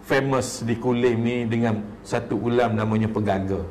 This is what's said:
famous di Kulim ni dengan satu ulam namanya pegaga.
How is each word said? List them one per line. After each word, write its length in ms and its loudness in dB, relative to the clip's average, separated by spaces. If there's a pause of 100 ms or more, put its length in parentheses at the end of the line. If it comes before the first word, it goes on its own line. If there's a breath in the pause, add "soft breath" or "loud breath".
famous 560 0
di 160 0
Kulim 480 2
ni 240 0
dengan 400 0 (160)
satu 320 -4
ulam 400 2
namanya 320 2
pegaga. 640 0